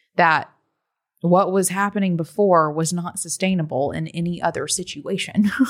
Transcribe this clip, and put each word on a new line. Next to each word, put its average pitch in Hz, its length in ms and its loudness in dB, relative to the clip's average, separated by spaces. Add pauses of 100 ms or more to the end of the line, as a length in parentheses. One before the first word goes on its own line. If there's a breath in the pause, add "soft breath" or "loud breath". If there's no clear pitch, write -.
(160)
that 160 340 4 (720)
what 175 280 4
was 185 180 2
happening 196 480 -2
before 165 540 2
was 160 200 -2
not 175 280 -6
sustainable 160 720 -2
in 160 160 -6
any 170 340 -6
other 156 260 -4
situation, 190 840 -2 (180)